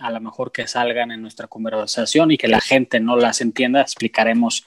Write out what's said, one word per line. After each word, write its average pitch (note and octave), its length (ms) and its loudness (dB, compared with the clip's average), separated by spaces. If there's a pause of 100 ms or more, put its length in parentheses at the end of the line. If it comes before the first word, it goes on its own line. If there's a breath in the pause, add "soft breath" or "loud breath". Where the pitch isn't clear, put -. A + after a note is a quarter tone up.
a A#2+ 80 -8
lo A2+ 100 -6
mejor A2+ 320 -10
que - 160 -8
salgan A#2+ 440 -2
en A2+ 100 -14
nuestra A2 260 -14
conversación A2 840 0
y C#3+ 60 4
que A2+ 100 -2
la A2 120 4
gente B2+ 400 2
no A#2 180 2
las A#2+ 240 2
entienda, B2 400 2
explicaremos, A#2 840 0